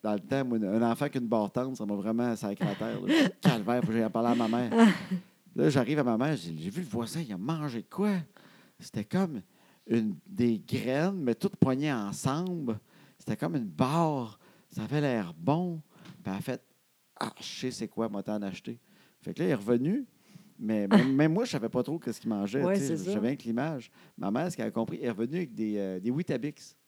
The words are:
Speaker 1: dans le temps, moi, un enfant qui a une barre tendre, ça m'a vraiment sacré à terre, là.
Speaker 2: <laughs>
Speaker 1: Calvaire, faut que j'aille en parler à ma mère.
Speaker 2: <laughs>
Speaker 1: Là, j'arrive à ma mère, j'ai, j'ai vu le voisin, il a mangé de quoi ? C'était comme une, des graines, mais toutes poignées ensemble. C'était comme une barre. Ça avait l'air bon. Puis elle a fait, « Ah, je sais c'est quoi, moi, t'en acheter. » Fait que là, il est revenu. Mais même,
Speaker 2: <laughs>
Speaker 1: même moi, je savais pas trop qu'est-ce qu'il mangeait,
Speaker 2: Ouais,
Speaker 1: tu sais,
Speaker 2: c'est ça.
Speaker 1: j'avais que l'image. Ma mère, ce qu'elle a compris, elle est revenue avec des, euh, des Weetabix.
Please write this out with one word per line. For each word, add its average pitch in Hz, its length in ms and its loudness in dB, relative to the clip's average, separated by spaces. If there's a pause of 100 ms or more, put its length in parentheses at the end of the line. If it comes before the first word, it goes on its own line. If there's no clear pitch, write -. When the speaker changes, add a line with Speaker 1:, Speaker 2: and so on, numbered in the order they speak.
Speaker 1:
dans 107 120 0
le 101 60 0
temps, 135 260 -2
moi, 120 140 0
un 104 300 2
enfant 143 200 0
qui 139 80 -4
a 127 40 0
une 117 60 -4
barre 107 240 2
tendre, 131 240 -2
ça 110 100 -6
m'a 101 100 -2
vraiment 113 420 0
sacré 104 280 -2
à - 100 0
terre, 107 260 -4
là. 247 120 0 (160)
Speaker 2:
<laughs> - 120 -10
Speaker 1:
Calvaire, 120 400 4
faut - 60 0
que 110 60 0
j'aille 113 120 2
en 107 40 -2
parler 117 200 0
à 120 60 4
ma 120 120 2
mère. 117 240 0
Speaker 2:
<laughs> 226 160 8 (680)
Speaker 1:
Là, 156 140 4
j'arrive 135 300 2
à 139 40 2
ma 117 140 2
mère, 143 180 2
j'ai, 85 220 -6
j'ai 82 140 -6
vu 170 100 -4
le 160 60 -6
voisin, 117 340 -4
il 123 100 -6
a 92 60 -6
mangé 131 460 -4
de - 40 -16
quoi ? 208 220 0 (720)
C'était - 260 -6
comme 175 340 0 (460)
une, 110 300 2 (100)
des 110 340 2
graines, 147 640 0
mais 120 140 2
toutes - 220 -2
poignées 139 360 2
ensemble. 131 880 -2 (400)
C'était - 180 -4
comme 165 180 -2
une 117 120 0
barre. 135 720 0 (320)
Ça 107 140 -6
avait 143 160 0
l'air 113 360 0
bon. 160 420 -2 (440)
Puis - 20 -12
elle 98 80 -4
a 98 80 -6
fait, « 127 220 -6 (560)
Ah, 110 200 -4
je - 60 -14
sais - 240 -6
c'est 120 180 -6
quoi, 113 220 -2
moi, 101 140 -6
t'en 107 180 -4
acheter. » 98 380 -8 (420)
Fait - 140 -10
que 160 80 -2
là, 185 60 2
il - 20 4
est 135 40 4
revenu. 127 520 0 (500)
Mais 107 300 0
même, - 0 -
Speaker 2:
<laughs> 135 280 6
Speaker 1:
même 156 180 6
moi, 220 120 2
je 233 60 -6
savais 113 180 -2
pas 123 140 0
trop 160 160 -4
qu'est-ce 123 200 -6
qu'il 113 120 -4
mangeait, 104 320 0
Speaker 2:
Ouais, 180 100 2
Speaker 1:
tu 202 60 2
sais, 156 180 0
Speaker 2:
c'est 180 80 -4
ça. 185 60 -2
Speaker 1:
j'avais 170 260 0
que - 60 -14
l'image. 127 480 -4 (260)
Ma 98 140 -2
mère, 156 200 0
ce - 60 -10
qu'elle 110 80 -4
a 107 60 -4
compris, 113 300 -4
elle - 40 -6
est 120 60 0
revenue 120 260 -2
avec 151 160 -4
des, 107 240 -2
euh, 95 220 -2
des 104 100 -2
Weetabix. 139 680 -4 (120)